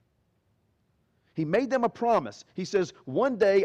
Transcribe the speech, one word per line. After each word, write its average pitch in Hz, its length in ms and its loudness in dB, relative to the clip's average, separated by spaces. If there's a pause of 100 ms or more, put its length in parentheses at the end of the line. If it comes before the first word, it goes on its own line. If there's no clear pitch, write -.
(1400)
He 160 100 -2
made 220 240 0
them 247 140 0
a 226 60 0
promise. 202 540 -2 (120)
He 180 100 -6
says, 190 260 -2 (140)
"One 220 320 -2
day 196 280 4